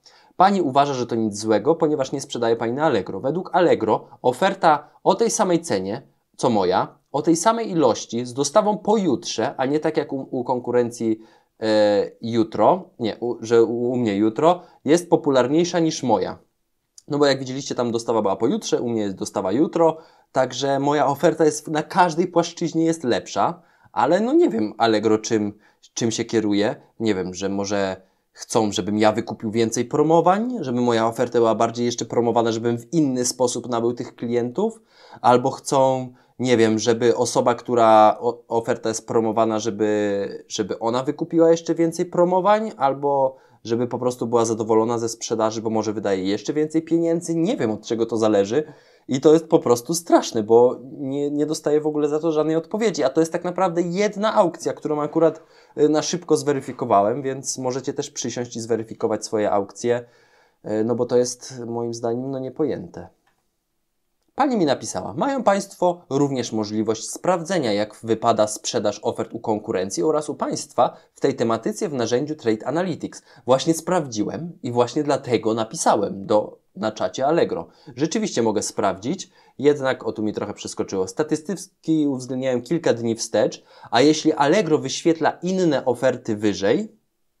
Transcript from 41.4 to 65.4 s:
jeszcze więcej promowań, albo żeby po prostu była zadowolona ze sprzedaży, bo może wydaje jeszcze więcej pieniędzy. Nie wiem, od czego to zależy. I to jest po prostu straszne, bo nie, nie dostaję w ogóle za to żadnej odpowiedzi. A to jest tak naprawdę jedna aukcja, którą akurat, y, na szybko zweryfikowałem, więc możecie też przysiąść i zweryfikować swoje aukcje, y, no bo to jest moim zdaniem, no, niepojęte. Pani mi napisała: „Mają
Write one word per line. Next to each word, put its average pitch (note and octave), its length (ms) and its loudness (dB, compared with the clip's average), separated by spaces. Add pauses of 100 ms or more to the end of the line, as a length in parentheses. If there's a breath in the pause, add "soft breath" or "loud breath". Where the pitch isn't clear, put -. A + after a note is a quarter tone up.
jeszcze E3 240 0
więcej E3 300 0
promowań, F#3 720 2
albo C#3 600 0 (280 soft breath)
żeby A#2 220 -2
po B2 120 -8
prostu B2 280 -4
była A#2 180 2
zadowolona A2+ 540 0
ze A2+ 100 -4
sprzedaży, A2 520 -4
bo A2+ 80 -6
może G#2+ 240 -2
wydaje G2+ 300 -2
jeszcze G#2 300 -4
więcej D#3 280 -2
pieniędzy. E3 540 -2
Nie F3 220 0
wiem, A2+ 140 0
od G#2+ 160 -8
czego A2+ 180 -2
to A#2 120 -2
zależy. G#2+ 560 2 (340 loud breath)
I C3 140 -2
to D#3 120 8
jest D#3+ 140 4
po D#3+ 120 4
prostu A#2+ 340 0
straszne, - 500 0
bo A#2+ 400 6
nie, C#3+ 480 -4
nie D3 140 0
dostaję D3+ 360 0
w D3+ 60 -4
ogóle D3+ 220 0
za D3+ 100 -2
to D#3+ 120 -2
żadnej D#3 240 0
odpowiedzi. E3 480 -2
A B2+ 60 2
to - 120 2
jest E3 100 0
tak F3 120 -6
naprawdę F3 380 0
jedna G3 540 -2
aukcja, E3+ 380 2
którą D3 280 -4
akurat, D#3 420 2 (340 soft breath)
y, D3+ 120 6
na D3+ 120 2
szybko D#3 360 -2
zweryfikowałem, C3 840 0
więc C3+ 360 -8
możecie C3 360 -4
też - 180 -8
przysiąść A#2+ 440 -8
i A#2 60 -8
zweryfikować A2 640 -4
swoje G#2 260 0
aukcje, A#2+ 540 -2 (600 soft breath)
y, A2 180 -2
no A#2 120 0
bo A#2+ 100 -2
to B2 120 2
jest B2 480 -4
moim A#2 280 -6
zdaniem, A#2+ 380 -4
no, C3 80 -6
niepojęte. B2+ 680 -6 (1300)
Pani B3+ 220 0
mi F3 80 2
napisała: A#2 480 -2
„Mają C4 300 -2